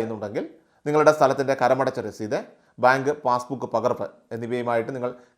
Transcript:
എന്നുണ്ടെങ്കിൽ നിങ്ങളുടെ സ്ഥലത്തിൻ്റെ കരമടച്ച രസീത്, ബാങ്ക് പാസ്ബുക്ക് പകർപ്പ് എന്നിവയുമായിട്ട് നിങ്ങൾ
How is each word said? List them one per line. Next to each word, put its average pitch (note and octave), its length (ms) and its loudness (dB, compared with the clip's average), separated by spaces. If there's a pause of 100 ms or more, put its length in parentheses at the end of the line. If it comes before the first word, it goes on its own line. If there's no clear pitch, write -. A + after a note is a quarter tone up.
എന്നുണ്ടെങ്കിൽ A2+ 420 -4 (420)
നിങ്ങളുടെ D3+ 240 4
സ്ഥലത്തിൻ്റെ C#3 500 2
കരമടച്ച B2+ 380 2
രസീത്, G#2+ 440 -6 (360)
ബാങ്ക് C3 320 4 (120)
പാസ്ബുക്ക് B2 500 -2
പകർപ്പ് A#2 340 0 (240)
എന്നിവയുമായിട്ട് A#2 640 -2
നിങ്ങൾ B2 180 -4 (240)